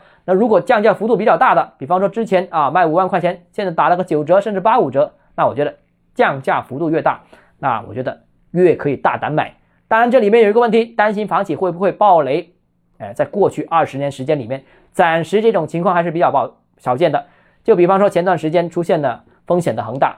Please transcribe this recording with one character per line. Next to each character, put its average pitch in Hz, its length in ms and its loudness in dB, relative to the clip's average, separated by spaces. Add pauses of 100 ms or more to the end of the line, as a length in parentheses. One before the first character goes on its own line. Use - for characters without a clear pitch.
(240)
那 180 80 -2
如 214 160 2
果 208 120 4
降 240 220 2
价 214 100 4
幅 202 140 -4
度 226 100 2
比 196 80 -4
较 196 120 4
大 214 180 0
的， 165 240 0
比 135 80 -12
方 180 140 0
说 196 80 0
之 226 160 -6
前 185 260 -2
啊， 151 200 -2
卖 175 160 2
五 156 80 -2
万 185 120 2
块 180 140 -2
钱， - 320 -4
现 208 120 -6
在 185 60 -4
打 165 180 0
了 175 80 2
个 185 60 -4
九 156 220 -2
折 175 160 4
甚 214 140 -4
至 185 40 -4
八 220 220 2
五 147 100 -2
折， 139 220 -2 (240)
那 156 100 0
我 107 80 -2
觉 143 100 -2
得 - 120 -6 (380)
降 170 260 0
价 139 220 -2
幅 143 160 -12
度 165 100 -2
越 156 140 -2
大， 135 180 -2 (380)
那 117 280 -4
我 101 80 -16
觉 127 80 -8
得 123 200 -10 (300)
越 170 220 4
可 147 140 -4
以 131 80 -2
大 127 220 -2
胆 127 120 -4
买。 147 240 -4 (320)
当 226 140 2
然 247 100 2
这 254 80 4
里 202 120 2
面 233 120 6
有 208 80 4
一 - 20 0
个 220 60 2
问 240 120 2
题， 226 160 2
担 214 260 -2
心 202 160 -6
房 190 160 -2
企 160 100 -6
会 180 160 -2
不 165 80 -8
会 180 140 0
爆 175 300 4
雷。 147 320 -4 (440)
哎， 104 140 -12
在 147 140 -4
过 190 240 0
去 - 140 -8
二 160 200 0
十 135 140 -6
年 139 120 -4
时 131 140 -10
间 151 140 -2
里 113 100 -10
面， 135 160 -8 (280)
暂 165 300 0
时 202 200 -2
这 226 100 2
种 165 160 -2
情 170 140 -6
况 185 120 0
还 175 80 2
是 175 80 -4
比 160 80 -6
较 139 380 0 (220)
少 127 180 -4
见 156 160 2
的。 - 100 -2 (400)
就 220 140 4
比 175 100 4
方 190 140 2
说 202 80 4
前 175 160 0
段 185 120 2
时 156 140 -6
间 170 180 0
出 170 140 -4
现 165 180 0
的 127 220 -4 (240)
风 175 140 0
险 117 160 -4
的 113 80 -6
恒 113 140 -10
大， 156 180 0